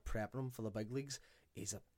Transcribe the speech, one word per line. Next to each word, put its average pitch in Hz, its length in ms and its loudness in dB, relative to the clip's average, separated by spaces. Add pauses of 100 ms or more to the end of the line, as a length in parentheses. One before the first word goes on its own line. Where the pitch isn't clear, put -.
prepping 110 340 2
him 131 100 0
for 123 140 -4
the 110 80 2
big 110 200 0
leagues, 135 280 0 (340)
he's 107 200 -2
a, 98 80 -6 (160)